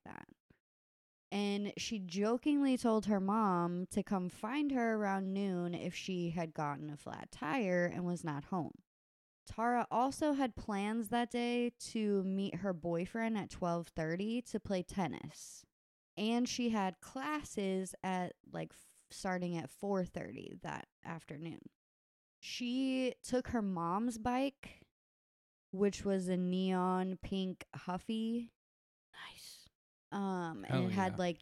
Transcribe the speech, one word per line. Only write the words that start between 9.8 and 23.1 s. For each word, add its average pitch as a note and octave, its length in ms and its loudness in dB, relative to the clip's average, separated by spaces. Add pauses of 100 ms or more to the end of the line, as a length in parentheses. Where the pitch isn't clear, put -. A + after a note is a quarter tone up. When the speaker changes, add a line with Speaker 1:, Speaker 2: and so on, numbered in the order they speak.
Speaker 1:
also C4+ 420 2
had C4+ 220 2
plans G#3 540 -2
that A#3+ 240 2
day A#3+ 400 2 (180)
to G#3 320 4
meet F#3+ 340 0
her F#3+ 160 0
boyfriend F3+ 640 0
at F#3 140 -2
twelve E3+ 380 -2
thirty F#3+ 540 -2
to - 180 -4
play F#3 240 0
tennis. - 800 -6 (520)
And A#3 320 2
she A#3+ 220 0
had F#3+ 300 0
classes G3+ 1040 -2
at, F3+ 300 -2 (180)
like, E3 180 -6
f-, - 160 -20 (240)
starting F3+ 460 -2
at D#3+ 120 -4
four G3 360 0
thirty - 580 -8
that - 240 -6 (180)
afternoon. D#3+ 580 -10 (800)
She C4 680 0 (100)